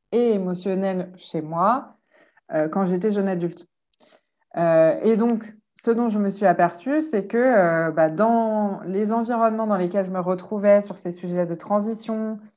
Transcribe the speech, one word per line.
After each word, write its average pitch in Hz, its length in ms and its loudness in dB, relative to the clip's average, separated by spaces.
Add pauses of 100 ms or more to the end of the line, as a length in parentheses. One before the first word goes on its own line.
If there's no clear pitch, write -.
(120)
et 233 220 2
émotionnelles 185 840 -4
chez - 240 -8
moi, 175 560 -2 (560)
euh, 156 160 0
quand 190 180 0
j'étais 185 240 0
jeune 196 180 -2
adulte. 175 380 -4 (920)
Euh, 160 460 4
et 220 140 4
donc, 226 380 0 (200)
ce - 160 -4
dont 233 180 2
je 214 100 -2
me 202 100 2
suis 196 180 0
aperçue, 175 560 2
c'est 214 240 -4
que, 226 100 -4
euh, 175 540 4
bah, 160 200 2
dans 214 760 0
les 208 280 -2
environnements 226 540 0
dans 208 100 0
lesquels 185 300 -2
je 185 40 -8
me 185 100 -4
retrouvais 202 600 2
sur 202 160 -12
ces 180 120 -8
sujets 175 360 -4
de 170 80 -4
transition, 220 840 -4 (180)